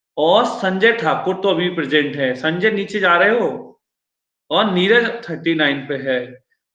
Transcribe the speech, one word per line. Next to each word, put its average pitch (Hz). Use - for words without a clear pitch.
और 175
संजय 190
ठाकुर 180
तो 196
अभी 175
प्रेजेंट 147
है। 131
संजय 165
नीचे 196
जा 175
रहे 208
हो। 147
और 196
नीरज 220
थर्टी 160
नाइन 139
पे 143
है। 127